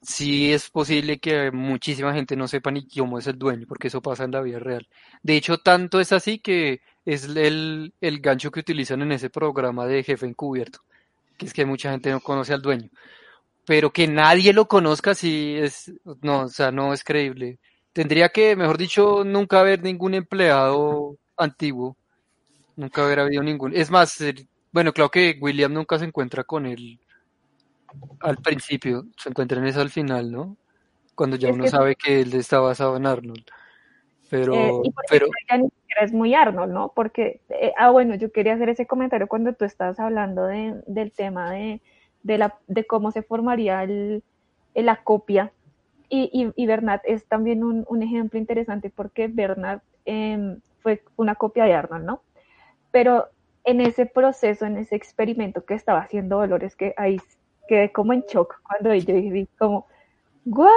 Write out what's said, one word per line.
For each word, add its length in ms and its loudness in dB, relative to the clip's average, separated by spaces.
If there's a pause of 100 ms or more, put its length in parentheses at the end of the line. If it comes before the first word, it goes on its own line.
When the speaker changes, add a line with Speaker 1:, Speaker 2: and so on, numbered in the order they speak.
Speaker 1:
sí 500 -2
es 180 0
posible 500 -2
que 320 -2
muchísima 640 -4
gente 220 -4
no 140 -4
sepa 220 -4
ni 160 -6
cómo 320 -4
es 80 -10
el 120 -6
dueño, 280 -4
porque 200 -10
eso 140 -8
pasa 240 -8
en 60 -8
la 100 -6
vida 180 -8
real. 280 -8 (360)
De 140 2
hecho, 220 -2
tanto 420 4
es 100 -2
así 280 0
que 420 -2 (240)
es 200 -4
el, 760 -2
el 180 -4
gancho 320 -2
que 80 -10
utilizan 420 -4
en 120 -2
ese 160 -6
programa 580 -4
de 160 0
Jefe 220 -4
Encubierto, 540 -8 (580)
que 100 -14
es 60 -16
que 120 0
mucha 260 -4
gente 200 -4
no 100 -2
conoce 320 -4
al 80 -4
dueño. 280 -4 (760)
Pero 280 4
que 140 2
nadie 460 6
lo 140 6
conozca, 480 4
sí 420 -2
es, 340 -4 (300)
no, 220 0
o 60 -6
sea, 220 0
no 220 -2
es 100 -8
creíble. 560 -4 (340)
Tendría 360 4
que, 260 4
mejor 220 2
dicho, 480 2
nunca 360 2
haber 220 4
ningún 320 -2
empleado 1000 0 (200)
antiguo, 600 -4 (800)
nunca 280 -4
haber 160 2
habido 240 0
ningún, 320 -4
es 160 0
más, 300 4
el, 260 -6 (240)
bueno, 220 2
claro 180 4
que 300 2
William 320 0
nunca 260 -2
se 60 -6
encuentra 380 -6
con 220 -6
él 340 -12 (1200)
al 160 -2
principio, 680 -4 (120)
se 120 -12
encuentran 360 -2
es 120 -2
al 120 0
final, 420 -4
¿no? 260 -12 (580)
Cuando 220 -2
ya 120 0
Speaker 2:
Es 20 4
Speaker 1:
uno 140 0
Speaker 2:
que 20 4
Speaker 1:
sabe 280 4
que 260 2
él 140 -2
está 240 2
basado 380 0
en 100 -2
Arnold. 380 -4 (840)
Pero, 220 0
Speaker 2:
Eh, 320 2
y 80 -2
porque 180 -10
Speaker 1:
pero 180 6 (220)
Speaker 2:
ya 80 4
ni 120 2
siquiera 360 -2
es 80 -2
muy 200 2
Arnold, 400 4
¿no? 220 -4
Porque, 540 -2
eh, 280 -2
ah, 140 8
bueno, 240 6
yo 160 -6
quería 240 2
hacer 140 0
ese 180 -2
comentario 400 -2
cuando 260 -2
tú 120 -4
estabas 340 -6
hablando 460 -4
de, 420 -6
del 240 -6
tema 400 -8
de, 300 -10 (420)
de 140 -2
la, 200 0 (100)
de 180 -4
cómo 260 -2
se 100 -6
formaría 600 -2
el, 400 -6 (500)
el, 120 0
la 180 4
copia. 480 2 (580)
Y, 240 0
y, 300 -2
y 40 0
Bernat 380 0
es 220 -2
también 360 0
un, 240 -2
un 160 -2
ejemplo 360 -4
interesante 500 -6
porque 380 -8
Bernat, 560 -6 (220)
em, 540 -6 (220)
fue 220 0 (140)
una 180 0
copia 300 0
de 80 6
Arnold, 320 -4
¿no? 160 -8 (680)
Pero 360 4 (360)
en 180 2
ese 240 2
proceso, 600 0
en 120 -4
ese 180 -6
experimento 720 -4
que 100 -6
estaba 260 0
haciendo 380 -4
Dolores, 360 -2
que 220 -4
ahí 200 0 (500)
quedé 240 4
como 220 0
en 80 0
shock 420 -2
cuando 320 0
yo 200 0
dije 320 -2 (100)
como, 280 0 (600)
"What? 320 6